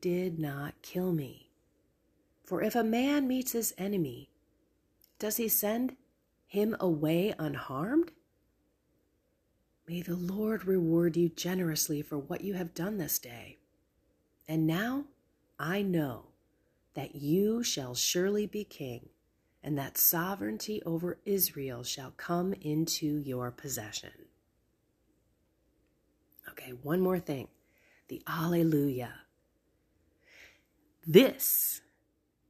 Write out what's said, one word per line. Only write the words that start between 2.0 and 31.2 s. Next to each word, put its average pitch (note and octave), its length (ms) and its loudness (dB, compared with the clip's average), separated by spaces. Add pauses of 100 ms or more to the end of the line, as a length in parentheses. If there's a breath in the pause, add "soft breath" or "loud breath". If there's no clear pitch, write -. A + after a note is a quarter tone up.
For - 200 -2
if G#3+ 100 0
a A#3+ 100 4
man C4 440 2
meets B3+ 240 -2
his A#3 260 -2
enemy, E3 540 -2 (880)
does G#3+ 180 -2
he A#3 100 0
send A3+ 480 0 (520)
him G#3+ 320 0
away E3+ 580 2
unharmed? D#3 760 0 (1800)
May F3 140 -6
the E3+ 140 -4
Lord G3 500 -2
reward E3+ 520 4
you E3+ 120 6
generously E3 720 -2
for D3 160 -6
what C#3 240 -6
you G3 120 -4
have F3 200 -4
done G3+ 240 -4
this D3+ 220 -2
day. A#2 400 -16 (880)
And D#3+ 180 2
now A#3 400 0 (540)
I F3+ 240 0
know D#3 440 0 (680)
that C#3+ 180 -8
you F#3+ 480 2
shall C3 320 -4
surely G3+ 540 2
be - 160 -6
king, B2+ 460 -12 (520)
and D3 160 -2
that C3+ 200 -6
sovereignty G3+ 840 0
over E3 420 -2
Israel C#3 580 -2
shall B2+ 280 -8
come F3+ 420 0
into D#3 520 0
your C3+ 460 -2
possession." A#2 760 -10 (2250)
Okay, - 240 -14
one C#3+ 260 0
more F#3 200 2
thing. C#3 280 -6 (600 soft breath)
The - 200 -12
Alleluia. D#3+ 920 2 (1800 loud breath)
This - 760 6 (680)